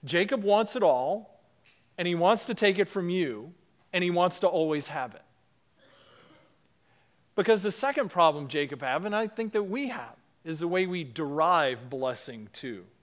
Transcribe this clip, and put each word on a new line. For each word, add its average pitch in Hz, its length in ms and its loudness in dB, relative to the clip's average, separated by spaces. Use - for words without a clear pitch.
Jacob 196 380 0
wants 208 320 2
it 233 80 0
all, 156 540 2
and 175 100 -2
he 175 80 0
wants 185 300 4
to 240 80 -4
take 196 240 2
it 196 100 2
from 180 220 -4
you, 151 440 -2
and 180 120 0
he 180 80 0
wants 175 300 2
to 196 60 4
always 160 420 0
have 127 260 -8
it. - 60 -20
Because 202 280 4
the 202 80 0
second 269 380 -2
problem 151 380 4
Jacob 139 340 -4
have, 143 240 -2
and 208 100 -2
I 220 120 -2
think 220 260 -6
that 208 100 0
we 240 260 -4
have, 117 260 -10
is 160 160 -8
the 170 80 -2
way 185 200 2
we 180 160 -4
derive 143 880 0
blessing 123 640 -6
too. 104 320 -10